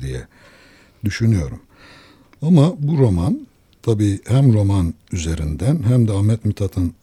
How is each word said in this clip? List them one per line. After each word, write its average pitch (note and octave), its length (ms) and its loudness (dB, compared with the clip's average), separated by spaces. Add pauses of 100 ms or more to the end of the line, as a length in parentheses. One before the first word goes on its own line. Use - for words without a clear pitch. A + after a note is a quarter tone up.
diye B1+ 260 -10 (800)
düşünüyorum. G2 540 -2 (840)
Ama D#3+ 380 4
bu D3 180 -2
roman C3 500 0 (340)
tabii G#2 460 0
hem B2+ 260 4
roman G2 400 0 (180)
üzerinden D#2+ 760 -4
hem A#2+ 200 2
de G#2+ 60 -4
Ahmet G#2 320 0
Mithat'ın F#2+ 580 -4